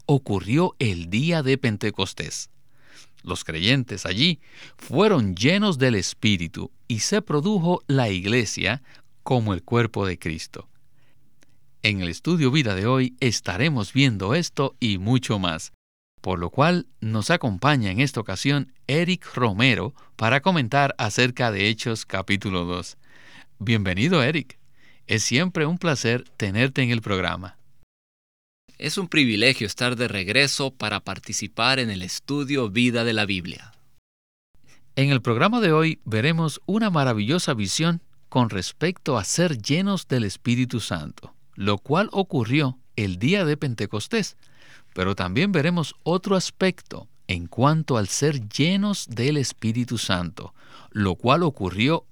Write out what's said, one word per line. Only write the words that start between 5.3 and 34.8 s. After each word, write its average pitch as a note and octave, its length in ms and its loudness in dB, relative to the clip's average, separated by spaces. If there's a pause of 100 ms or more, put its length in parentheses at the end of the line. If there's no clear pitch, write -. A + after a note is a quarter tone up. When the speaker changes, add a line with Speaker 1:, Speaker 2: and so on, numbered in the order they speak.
Speaker 1:
llenos E3 440 2
del B2+ 180 2
Espíritu F2+ 760 -2 (180)
y A2+ 100 -2
se G#3 220 0
produjo E3+ 680 0
la C3 220 2
iglesia G2 720 0 (400)
como A2+ 300 0
el F2 100 -4
cuerpo A2+ 420 0
de F2+ 140 -6
Cristo. - 480 -10 (1160)
En G2+ 180 2
el E2+ 80 -2
estudio D3 420 0
Vida B2 240 2
de F#2+ 100 -2
hoy B2+ 360 0
estaremos A#2 720 -2
viendo A#2+ 420 2
esto C#3+ 460 -2
y G#2 160 0
mucho A2 420 0
más, E2+ 320 -4 (480)
por F#2 180 -2
lo F2 120 -4
cual E3+ 360 2 (140)
nos A2 300 -2
acompaña B2 600 2
en A2 100 0
esta C3+ 180 0
ocasión C3+ 540 -2 (140)
Eric E3+ 380 0 (100)
Romero A2 580 2 (240)
para A#2+ 240 4
comentar C#3 560 2
acerca B2 520 2
de G2+ 200 0
Hechos A2+ 360 -4
capítulo F#2+ 600 -2
dos. F2 320 -8 (600)
Bienvenido, A2 640 0
Eric. C3+ 380 -2 (480)
Es A2 160 0
siempre E3 420 0
un E3+ 120 -2
placer B2 480 0 (100)
tenerte A#2 460 0
en B2 80 2
el A2+ 120 0
programa. F#2 560 -4 (1200)
Speaker 2:
Es D3+ 180 -6
un F#3 100 -4
privilegio A#2+ 600 2
estar B2 280 -2
de A#2 120 -2
regreso B2+ 640 0
para G#2 260 -4
participar A2+ 800 -2
en A#2 120 -2
el G2 100 -6
estudio C3+ 680 -4
Vida A#2+ 340 2
de A#2 100 0
la G#2+ 120 0
Biblia. F2+ 460 -6 (1200)